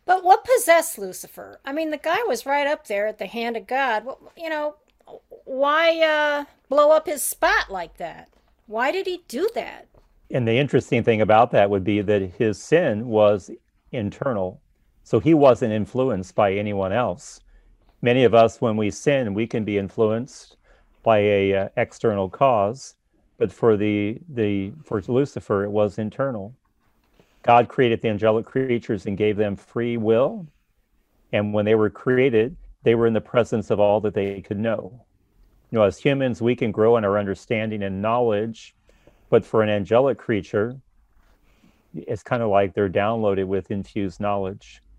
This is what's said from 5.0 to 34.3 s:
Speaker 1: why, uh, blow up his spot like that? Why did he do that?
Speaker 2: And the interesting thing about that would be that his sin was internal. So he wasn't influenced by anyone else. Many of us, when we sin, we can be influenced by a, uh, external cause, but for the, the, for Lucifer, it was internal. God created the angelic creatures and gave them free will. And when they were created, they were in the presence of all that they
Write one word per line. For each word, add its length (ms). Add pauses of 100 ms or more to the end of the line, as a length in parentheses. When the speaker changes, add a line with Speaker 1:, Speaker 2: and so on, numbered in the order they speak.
Speaker 1:
why, 580
uh, 420 (240)
blow 220
up 160
his 160
spot 480
like 280
that? 300 (380)
Why 260
did 140
he 220
do 260
that? 320 (440)
Speaker 2:
And 160
the 120
interesting 460
thing 160
about 320
that 180
would 140
be 160
that 220 (160)
his 220
sin 460
was 440 (420)
internal. 680 (440)
So 160
he 140
wasn't 380
influenced 600
by 200
anyone 380
else. 480 (640)
Many 220
of 100
us, 260
when 160
we 140
sin, 440
we 120
can 180
be 140
influenced 800 (460)
by 180
a, 340
uh, 220
external 520
cause, 680 (440)
but 140
for 240
the, 420 (100)
the, 440 (120)
for 240
Lucifer, 560
it 60
was 280
internal. 560 (880)
God 260
created 320
the 80
angelic 380
creatures 580
and 140
gave 180
them 200
free 420
will. 480 (840)
And 200
when 140
they 80
were 160
created, 640 (260)
they 120
were 120
in 60
the 80
presence 500
of 100
all 200
that 140
they 260